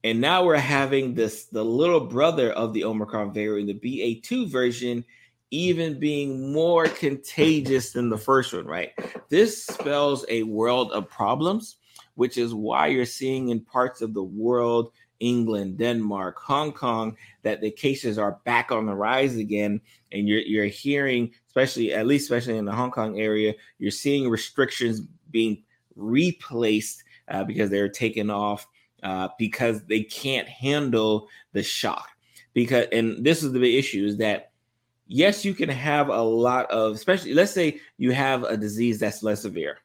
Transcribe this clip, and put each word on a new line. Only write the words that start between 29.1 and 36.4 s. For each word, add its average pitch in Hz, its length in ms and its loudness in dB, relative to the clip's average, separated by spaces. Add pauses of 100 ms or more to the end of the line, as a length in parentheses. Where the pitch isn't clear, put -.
because 113 460 -2
they 107 180 0
can't 135 440 -4
handle 120 840 0 (240)
the 101 100 -2
shock. - 460 -4 (440)
Because, 120 380 2
and 113 320 0
this 160 200 4
is 135 100 -2
the 127 60 0
big 123 160 4
issue, 110 300 0
is 104 120 -2
that, 107 340 -2 (560)
yes, 190 360 2
you 196 100 -2
can 160 160 -4
have 143 400 0
a 113 120 0
lot 117 480 2